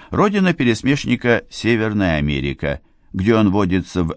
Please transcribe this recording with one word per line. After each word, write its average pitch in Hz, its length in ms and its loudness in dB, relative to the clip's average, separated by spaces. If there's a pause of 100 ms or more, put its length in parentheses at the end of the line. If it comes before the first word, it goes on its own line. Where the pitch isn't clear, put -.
Родина 185 460 2
пересмешника — 120 960 0
Северная 107 640 0
Америка, 71 640 -4 (320)
где 98 220 2
он 107 160 4
водится 92 540 0
в 80 120 -4